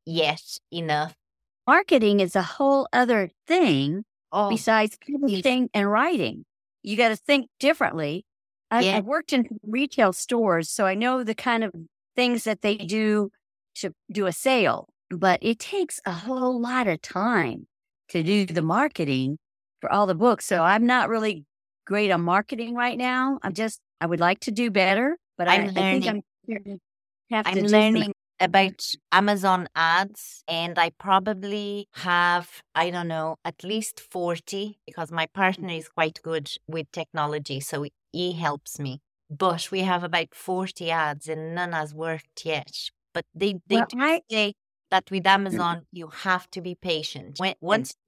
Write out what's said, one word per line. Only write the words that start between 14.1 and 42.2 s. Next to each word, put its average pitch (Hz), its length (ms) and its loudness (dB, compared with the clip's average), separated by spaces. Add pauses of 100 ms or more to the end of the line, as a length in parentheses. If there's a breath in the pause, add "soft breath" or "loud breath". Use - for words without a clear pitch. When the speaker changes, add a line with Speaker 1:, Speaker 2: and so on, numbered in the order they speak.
Speaker 2:
do 202 140 -2
a 170 60 0
sale, 214 560 2 (220)
but 180 320 2
it 226 160 0
takes - 480 -6
a 185 60 -4
whole 254 480 -4
lot 247 280 -2
of 160 140 -2
time 196 640 -2 (440)
to 165 120 0
do 196 240 2
the 170 160 -2
marketing 156 760 0 (420)
for - 120 -6
all 202 140 4
the 185 80 2
books. 214 320 2
So 180 160 0
I'm 214 240 4
not 247 220 2
really 214 360 -4 (420)
great 208 240 0
on 170 120 2
marketing 220 520 -2
right 240 240 -2
now. 254 440 0
I'm 196 120 -6
just, 220 260 -6 (200)
I 170 60 -2
would 165 140 -2
like 175 200 2
to - 100 -6
do 226 200 0
better, 202 480 2 (200)
but 175 100 0
I, 180 60 6
Speaker 1:
I'm 202 220 2
Speaker 2:
I 190 80 2
think 190 200 2
Speaker 1:
learning. 208 180 -2 (260)
Speaker 2:
I'm 202 320 -10 (500)
have 214 160 0
Speaker 1:
I'm 180 80 0
Speaker 2:
to 196 80 2
do 208 60 2
some 208 40 4
Speaker 1:
learning 214 400 6 (280)
about 190 460 2 (260)
Amazon 185 600 4
ads, 170 760 0
and 170 300 -2
I 170 200 4
probably 202 960 -2
have, 175 680 0 (120)
I 170 160 0
don't 175 180 -4
know, 160 360 -4
at 170 200 -10
least 214 360 -6
forty, 185 840 -6
because 160 240 -10
my 165 160 -4
partner 185 440 -2
is 165 180 -8
quite 160 340 -2
good 160 280 -6 (180)
with 160 240 -8
technology, 151 680 -6
so 147 240 -6 (280)
he 180 200 -4
helps 151 460 -6
me. 139 220 -8 (300)
But 165 400 -2
we 190 100 -2
have 180 240 0
about 170 300 -2
forty 185 560 -6
ads, 156 380 -2
and 160 260 -6
none 175 180 -4
has 156 220 -6
worked 160 520 -8